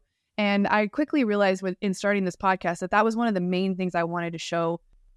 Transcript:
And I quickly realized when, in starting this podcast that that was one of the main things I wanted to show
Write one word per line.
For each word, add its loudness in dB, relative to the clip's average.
And 2
I 2
quickly 0
realized 2
when, -4
in 0
starting 0
this -4
podcast -2
that -6
that 4
was 0
one 0
of 0
the 0
main 0
things -4
I 0
wanted -4
to -10
show -4